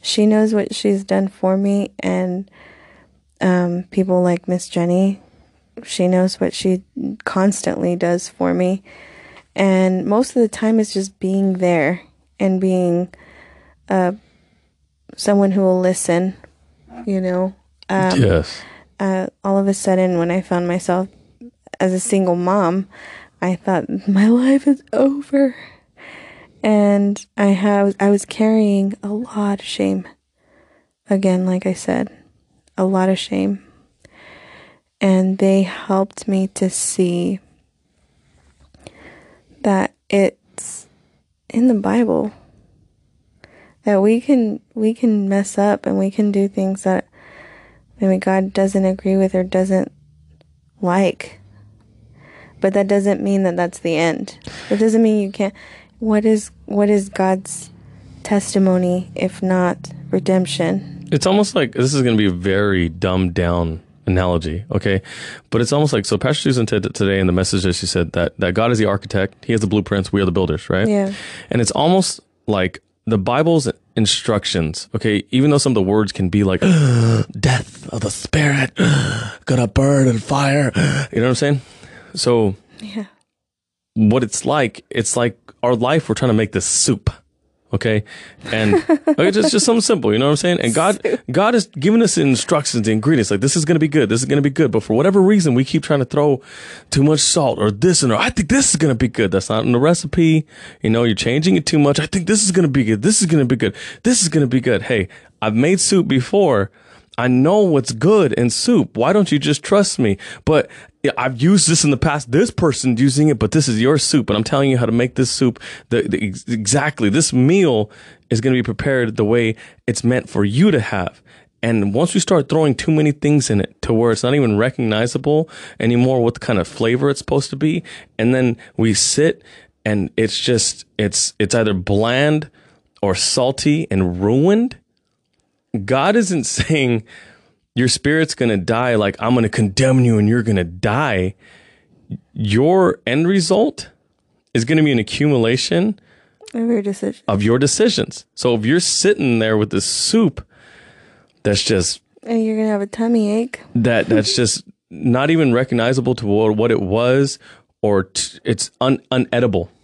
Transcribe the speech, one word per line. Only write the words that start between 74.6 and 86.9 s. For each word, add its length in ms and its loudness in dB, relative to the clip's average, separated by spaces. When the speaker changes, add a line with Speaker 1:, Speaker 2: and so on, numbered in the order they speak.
Speaker 2:
okay, 360 0
even 200 2
though 80 4
some 140 0
of 20 2
the 80 2
words 300 2
can 180 -2
be 140 2
like, 160 0
<gasps> 800 2
"Death 520 -2
of 100 -8
the 100 -4
spirit, 640 -2
<gasps> 720 -2
gonna 240 0
burn 400 2
in 100 0
fire," 540 0
<gasps> 40 -4
you 80 -2
know 40 2
what 40 2
I'm 60 2
saying? 260 0
So, 420 0
Speaker 1:
Yeah. 260 -10
Speaker 2:
what 300 4
it's 200 -8
like, 460 -2
it's 260 -2
like 220 -2
our 120 2
life, 340 0
we're 60 0
trying 160 0
to 60 2
make 160 0
this 140 -2
soup. 440 -2